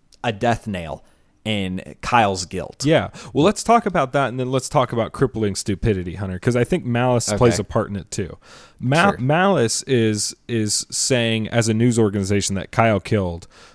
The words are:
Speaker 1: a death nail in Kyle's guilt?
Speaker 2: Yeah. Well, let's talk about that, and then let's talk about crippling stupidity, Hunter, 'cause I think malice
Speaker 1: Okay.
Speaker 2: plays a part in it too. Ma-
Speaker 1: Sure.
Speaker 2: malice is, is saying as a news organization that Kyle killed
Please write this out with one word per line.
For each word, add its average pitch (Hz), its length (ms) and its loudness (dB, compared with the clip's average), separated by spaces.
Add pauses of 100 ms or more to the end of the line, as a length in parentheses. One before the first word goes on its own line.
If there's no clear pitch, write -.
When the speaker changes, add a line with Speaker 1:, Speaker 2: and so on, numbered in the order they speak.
(220)
Speaker 1:
a 120 80 -2
death 113 360 -2
nail 87 360 -8 (400)
in 98 580 -4
Kyle's 98 440 2
guilt? 90 400 -8
Speaker 2:
Yeah. 143 240 2 (240)
Well, 139 100 4
let's 208 200 2
talk 233 220 4
about 160 280 -2
that, 139 160 0
and 123 100 -6
then 127 120 -4
let's 131 180 -2
talk 131 240 2
about 113 180 -2
crippling 110 440 0
stupidity, 92 600 -2
Hunter, 92 240 -6
'cause 120 160 0
I 123 80 2
think 180 220 -2
malice 120 440 0
Speaker 1:
Okay. 107 80 0
Speaker 2:
plays 117 220 4
a 101 40 -2
part 107 260 -4
in 101 60 -8
it 90 160 -12
too. - 260 -8 (420)
Ma- 165 320 2
Speaker 1:
Sure. - 60 -4
Speaker 2:
malice 151 640 2
is, 110 520 0 (120)
is 110 420 -2
saying 113 600 0
as 117 180 0
a 113 60 2
news 117 260 4
organization 101 560 0
that - 160 -8
Kyle 113 280 2
killed 90 480 -2 (280)